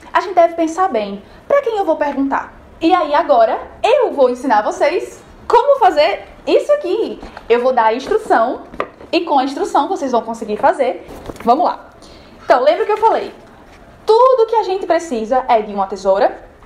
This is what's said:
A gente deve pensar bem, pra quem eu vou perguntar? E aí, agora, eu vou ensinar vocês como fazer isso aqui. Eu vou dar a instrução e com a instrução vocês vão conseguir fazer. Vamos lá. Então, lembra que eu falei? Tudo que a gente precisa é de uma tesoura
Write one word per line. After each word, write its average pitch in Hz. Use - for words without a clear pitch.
A 339
gente 370
deve 339
pensar 339
bem, 202
pra -
quem 453
eu 370
vou 311
perguntar? 277
E 339
aí, 311
agora, 277
eu 427
vou 262
ensinar 247
vocês 339
como 539
fazer 349
isso 427
aqui. 403
Eu 240
vou 254
dar 226
a 220
instrução 285
e 349
com 302
a 254
instrução 294
vocês 277
vão 226
conseguir 220
fazer. 277
Vamos 269
lá. -
Então, 262
lembra 359
que 415
eu 427
falei? 427
Tudo 480
que 453
a 427
gente 381
precisa 254
é 233
de 208
uma 196
tesoura 196